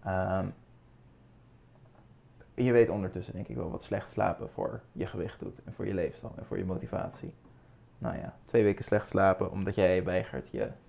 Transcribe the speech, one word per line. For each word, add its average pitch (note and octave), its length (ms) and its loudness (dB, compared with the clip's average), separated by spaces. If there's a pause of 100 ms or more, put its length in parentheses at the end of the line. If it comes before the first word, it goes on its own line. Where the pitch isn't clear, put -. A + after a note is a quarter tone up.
Ehm, F#2+ 420 0 (2000)
je B2 180 4
weet A#2 180 8
ondertussen F#2 440 -4
denk F#2+ 140 -8
ik A2+ 80 -6
wel E2 140 -4
wat - 120 -8
slecht - 280 -4
slapen G#2 400 -2
voor - 300 -6 (120)
je - 140 -4
gewicht - 340 -6
doet - 240 -12
en - 80 -14
voor G2+ 140 -6
je G2 80 -4
leefstijl - 420 -4
en - 100 -12
voor F#2+ 120 -6
je F#2+ 60 -2
motivatie. - 680 -6 (640)
Nou - 180 -4
ja, - 180 -10 (100)
twee A#2 180 4
weken G2+ 220 4
slecht - 240 0
slapen F#2+ 420 4
omdat G2 240 -4
jij F#2 300 6
weigert F#2 460 -2
je - 200 -2 (180)